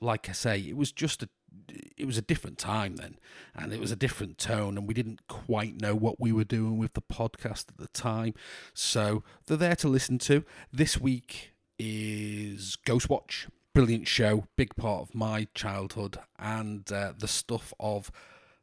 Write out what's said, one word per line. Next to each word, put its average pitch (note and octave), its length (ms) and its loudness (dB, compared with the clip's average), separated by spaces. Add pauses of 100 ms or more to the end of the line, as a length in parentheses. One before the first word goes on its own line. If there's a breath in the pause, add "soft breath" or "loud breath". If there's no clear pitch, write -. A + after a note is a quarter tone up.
like A2+ 280 -2
I F#2+ 40 -8
say, G#2 260 0
it F#2+ 180 -6
was C#3+ 140 0
just - 320 -4
a, A2 60 -10 (680)
it - 100 -6
was B2 100 -2
a A2 60 0
different - 340 0
time G2+ 400 -2
then, - 220 -12 (360 loud breath)
and - 200 -8
it A2+ 40 -6
was G#2+ 140 -2
a A2+ 40 -2
different G#2 420 -2
tone, G#2 400 0
and G2+ 100 -6
we G#2+ 60 -2
didn't A2 340 -4
quite G#2+ 520 -2
know G#2 140 2
what A2 240 2
we A#2 140 4
were G#2+ 120 6
doing A2 340 2
with A2 160 0
the - 80 -2
podcast - 640 -4
at - 80 -20
the - 120 -12
time. A2+ 440 -2 (400 loud breath)
So G#2+ 500 2 (240 loud breath)
they're D#3 120 2
there F3 180 4
to - 120 2
listen C3 320 4
to. D3 240 6 (280 loud breath)
This C#3 260 4
week - 540 -2 (260)
is G#2 1080 -4
Ghostwatch. - 640 2 (260)
Brilliant A#2 340 6
show, G#2+ 380 4 (100)
big B2+ 200 0
part G#2 260 -2
of - 120 -14
my A2 400 -2
childhood, G2 640 -6 (200)
and, G#2+ 520 -6
uh, G2 260 -2
the G#2 120 -6
stuff - 500 -4
of G#2 320 -4 (520 loud breath)